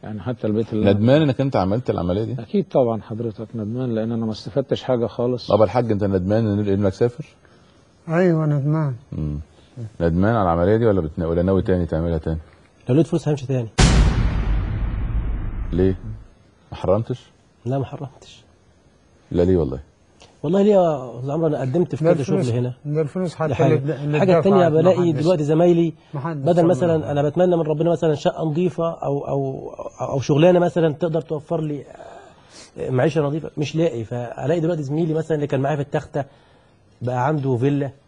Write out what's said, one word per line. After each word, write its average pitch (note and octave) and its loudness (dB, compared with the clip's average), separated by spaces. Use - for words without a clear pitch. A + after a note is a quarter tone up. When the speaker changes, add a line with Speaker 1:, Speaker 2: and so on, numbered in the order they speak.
Speaker 1:
يعني G#2 -10
حتى A#2+ -6
البيت A2 0
اللي G#2+ 2
أنا G2+ 4
Speaker 2:
ندمان B2+ 6
إنك C#3 0
أنت C3+ 0
عملت G#2 0
العملية F#2 0
دي؟ B2+ -8
Speaker 1:
أكيد G3 -2
طبعًا A#2 2
حضرتك A2 -8
ندمان، A#2 -4
لأن A2 -2
أنا A2+ -4
ما A2 -4
استفدتش - -4
حاجة A#2 0
خالص. B2 -4
Speaker 2:
طب G#2 4
الحاج، A2+ 2
أنت G2+ 0
ندمان G2 0
إن G2+ 0
ابنك G2+ 0
سافر؟ A#2+ -2
Speaker 3:
أيوة، D#3+ 2
ندمان. D3 0
Speaker 2:
مم. D2 -4
ندمان F2 2
على A2 2
العملية F2 2
دي A#2 2
ولا G2+ 4
بتنا-، D#2 -4
ولا E2+ 0
ناوي F#2 2
تاني F2+ 0
تعملها E2 -2
تاني؟ D#2+ -4
Speaker 4:
لو B2 2
لقيت E3 4
فلوس E3 -4
همشي C3+ -4
تاني. B2+ -4
Speaker 2:
ليه؟ F#2 2
ما - -14
حرمتش؟ A2 -2
Speaker 4:
لا، C3 -2
ما C3 -2
حرمتش. - -16
Speaker 2:
لا، F2 2
ليه F#2 4
والله؟ C#2 -2
Speaker 4:
والله F3+ 0
ليه G#3 4
يا D3+ 0
أستاذ B2+ -6
عمرو؟ E3 -2
أنا D3 -2
قدمت C#3 -2
في D#3 -4
Speaker 3:
ده E3+ 4
Speaker 4:
كذا D3+ -2
شغل D3+ -2
Speaker 3:
الفلوس، B2 0
Speaker 4:
هنا. B2 -2
Speaker 3:
ده D3 -2
الفلوس F3 -4
Speaker 4:
دي - -16
Speaker 3:
حتى D#3 -2
Speaker 4:
حاجة. C3+ 4
Speaker 3:
اللي، C#3 -2
اللي D3 -4
Speaker 4:
الحاجة F3 4
التانية F#3+ 4
Speaker 3:
اتدفعت، D#3+ 4
Speaker 4:
بلاقي F3 4
Speaker 3:
محدش، D3+ 0
Speaker 4:
دلوقتي D#3+ 2
زمايلي E3 4
Speaker 3:
محدش D3+ -8
Speaker 4:
بدل D#3+ 2
Speaker 3:
سمع E3+ 4
Speaker 4:
مثلًا، E3+ 2
Speaker 3:
عنها. D3 0
Speaker 4:
أنا C#3+ 0
بتمنى E3+ 2
من E3+ 2
ربنا D#3 0
مثلًا D#3+ 2
شقة D#3+ -2
نظيفة E3 -2
أو، C#3+ -4
أو، C#3 -6
أو B2+ -4
شغلانة D#3+ 4
مثلًا E3 0
تقدر D#3+ -2
توفر D#3+ -6
لي D3 -6
معيشة C#3 2
نظيفة، C#3+ -4
مش C#3+ -4
لاقي. B2 -2
فألاقي B2 -4
دلوقتي D#3+ -2
زميلي D#3 -2
مثلًا D#3+ -2
اللي D3 -2
كان C#3+ -2
معايا C#3 0
في C#3+ -2
التختة D3 -4
بقى B2 -2
عنده C3+ 0
فيلا C#3 0